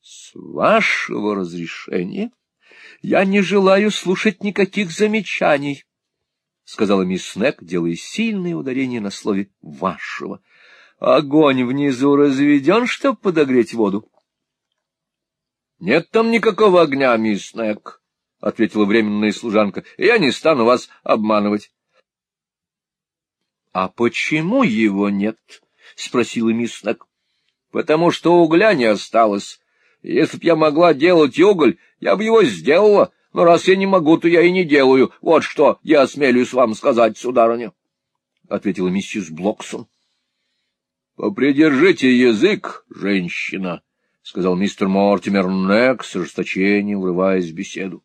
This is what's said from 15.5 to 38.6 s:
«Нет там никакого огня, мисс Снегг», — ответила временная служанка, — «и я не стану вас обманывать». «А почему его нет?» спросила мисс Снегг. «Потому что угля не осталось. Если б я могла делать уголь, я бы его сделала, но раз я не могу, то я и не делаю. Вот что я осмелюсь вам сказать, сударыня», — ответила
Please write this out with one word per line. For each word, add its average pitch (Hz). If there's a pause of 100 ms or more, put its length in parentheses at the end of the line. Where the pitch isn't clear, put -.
«Нет 165
там 226
никакого 214
огня, 139
мисс 110
Снегг», — - (400)
ответила 104
временная 107
служанка, — 101 (140)
«и -
я 233
не 151
стану 143
вас 123 (140)
обманывать». 104 (2000)
«А 95
почему 156
его 107
нет?» 101 (580)
спросила 117
мисс 113
Снегг. - (640)
«Потому 156
что 170
угля 175
не 127
осталось. 107 (420)
Если 139
б -
я 165
могла 156
делать 151
уголь, 160 (240)
я 196
бы 208
его 226
сделала, 151 (220)
но 175
раз 170
я 190
не 196
могу, 165
то 165
я 170
и 175
не 185
делаю. 131
Вот -
что -
я 147
осмелюсь 127
вам 120
сказать, 117
сударыня», — 117 (760)
ответила 95